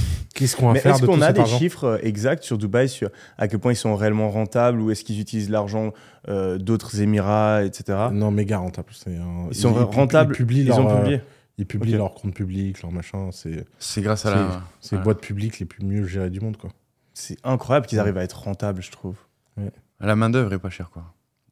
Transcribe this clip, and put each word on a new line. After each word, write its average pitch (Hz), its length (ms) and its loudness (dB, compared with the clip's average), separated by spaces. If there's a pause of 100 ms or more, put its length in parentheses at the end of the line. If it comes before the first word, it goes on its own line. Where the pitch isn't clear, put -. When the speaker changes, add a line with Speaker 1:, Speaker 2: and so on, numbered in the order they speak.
(360)
Speaker 1:
Qu'est-ce 131 200 0
qu'on 123 120 4
va 117 60 6
Speaker 2:
Mais 131 60 4
Speaker 1:
faire 139 160 6
Speaker 2:
est-ce 131 60 2
Speaker 1:
de 127 60 4
Speaker 2:
qu'on 175 100 6
Speaker 1:
tout - 60 6
Speaker 2:
a 156 40 6
Speaker 1:
cet 190 80 4
Speaker 2:
des - 60 4
Speaker 1:
argent ? 117 180 2
Speaker 2:
chiffres, 170 240 -2
euh, 113 180 2
exacts 117 420 0
sur 120 140 -4
Dubaï, 113 320 2
sur 113 200 -6 (280)
à 107 100 0
quel 104 120 -2
point 123 140 2
ils - 40 0
sont 110 180 0
réellement 107 360 2
rentables, 117 480 2
ou 110 120 0
est-ce 107 120 -4
qu'ils 107 160 -6
utilisent 104 300 -4
l'argent, 107 440 -2 (340)
euh, 95 300 -2
d'autres 104 440 -2
émirats, 104 600 2
et 98 80 -2
cetera ? 101 400 -2
Speaker 1:
Non, 104 200 0
méga 104 260 0
rentable. 90 360 -8
C'est 90 220 -12
un, 87 360 -8
Speaker 2:
Ils - 40 -8
sont - 160 2
Speaker 1:
ils, 110 100 2
ils 117 40 4
pub-, 104 100 -2
Speaker 2:
rentables, 139 380 4
Speaker 1:
ils - 40 -6
publient 127 260 2
Speaker 2:
ils 127 100 4
ont 131 100 6
Speaker 1:
leur, 107 140 4
euh, 104 40 4
Speaker 2:
publié. 123 200 2 (380)
Speaker 1:
ils 98 80 -4
publient 110 260 -2
Speaker 2:
Ok. 107 60 4
Speaker 1:
leur 98 160 -2
compte 98 180 -6
public, 95 480 -6
leur 85 100 -10
machin. 92 400 -8
C'est, 80 340 -10 (120)
Speaker 3:
C'est - 240 -6
grâce 107 240 0
à 107 40 0
Speaker 1:
c'est, 98 60 4
Speaker 3:
la, 92 260 0 (200)
Speaker 1:
c'est - 140 -14
Speaker 3:
ouais. - 40 0
Speaker 1:
les 92 40 -4
boîtes 135 180 2
publiques 104 380 -6
les 95 80 -8
plus - 180 -10
mieux 98 220 -2
gérées 92 240 -4
du 95 80 -8
monde, 110 180 -6
quoi. - 140 -16 (420)
Speaker 2:
C'est - 300 -14
incroyable 127 420 0
qu'ils 110 140 -2
Speaker 1:
Ouais. - 40 4
Speaker 2:
arrivent 98 140 0
à 90 60 -2
être - 200 -10
rentables, 98 380 -6
je - 80 -14
trouve. 92 280 -14 (400)
Speaker 1:
Ouais. 101 140 -8 (280)
Speaker 3:
La 104 160 2
main-d'œuvre 113 380 2
est 95 60 -2
pas 95 120 -8
chère, - 180 -12
quoi. 85 140 -16 (480)